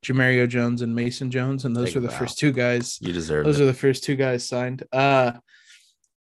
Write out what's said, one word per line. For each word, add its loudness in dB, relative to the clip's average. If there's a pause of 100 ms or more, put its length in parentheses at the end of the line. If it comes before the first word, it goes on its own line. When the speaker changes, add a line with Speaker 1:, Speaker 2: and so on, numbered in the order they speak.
Speaker 1:
Jemerrio 4
Jones 0
and -2
Mason -4
Jones, -4
and -2
those 0
Speaker 2:
Take -4
Speaker 1:
were -2
the -2
Speaker 2:
a -6
bow. -8
Speaker 1:
first -6
two 2
guys. -2
Speaker 2:
You -6
deserve -2
Speaker 1:
Those 2
Speaker 2:
it. 6
Speaker 1:
are 6
the 4
first 0
two -2
guys -2
signed. -4 (100)
Uh, 4 (920)